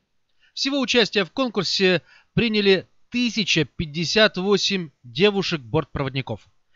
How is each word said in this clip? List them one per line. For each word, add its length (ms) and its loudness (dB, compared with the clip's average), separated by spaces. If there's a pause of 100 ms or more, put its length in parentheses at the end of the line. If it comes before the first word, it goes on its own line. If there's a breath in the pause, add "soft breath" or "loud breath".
(540)
Всего 260 -2
участие 460 2
в 60 -14
конкурсе 720 0 (320 soft breath)
приняли 540 2 (220)
тысяча 560 0
пятьдесят 720 0
восемь 540 0 (120)
девушек-бортпроводников. 1400 -2 (280 loud breath)